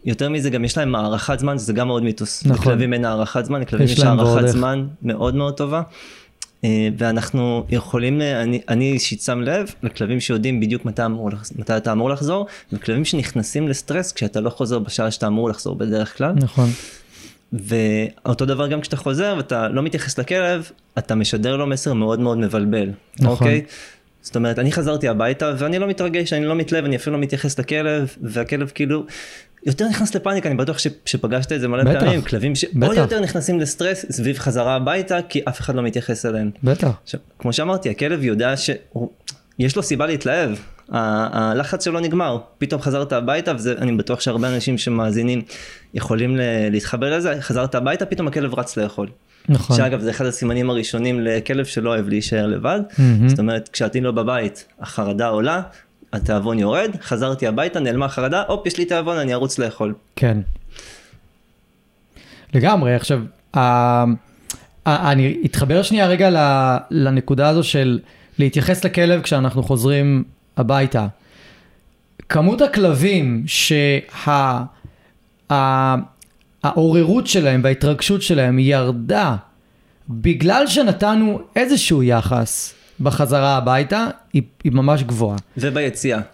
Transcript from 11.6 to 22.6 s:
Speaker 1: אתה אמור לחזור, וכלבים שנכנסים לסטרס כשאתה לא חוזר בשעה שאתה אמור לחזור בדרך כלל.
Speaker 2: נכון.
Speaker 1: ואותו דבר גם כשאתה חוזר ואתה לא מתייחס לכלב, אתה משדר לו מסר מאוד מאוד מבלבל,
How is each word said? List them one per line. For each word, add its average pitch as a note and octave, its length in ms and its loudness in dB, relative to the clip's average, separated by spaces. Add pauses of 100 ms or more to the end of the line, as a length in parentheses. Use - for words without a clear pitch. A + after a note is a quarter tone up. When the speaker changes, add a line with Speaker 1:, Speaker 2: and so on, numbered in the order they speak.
Speaker 1:
אתה A2 140 -2
אמור A2+ 180 0
לחזור, D#3 380 -2 (260)
וכלבים A2+ 320 -2
שנכנסים D3 600 -4
לסטרס D3+ 440 -4
כשאתה G#2+ 300 -4
לא A#2 80 -2
חוזר A#2+ 300 -2
בשעה A2 320 -4
שאתה G#2+ 160 -4
אמור A2 220 0
לחזור F#2+ 260 -6
בדרך G#2+ 420 -2
כלל. C#3+ 180 0
Speaker 2:
נכון. B2+ 340 2 (840)
Speaker 1:
ואותו A2 920 -2
דבר C3+ 220 -2
גם D3+ 140 -2
כשאתה - 160 -6
חוזר E3 400 -2
ואתה A#2+ 320 -4
לא B2+ 140 0
מתייחס D#3 360 -4
לכלב, F3 500 -2 (280)
אתה - 180 -4
משדר G#2+ 420 0
לו C#3+ 100 -2
מסר C3+ 260 -2
מאוד A2 260 0
מאוד A#2+ 180 0
מבלבל, G#2 520 0 (300)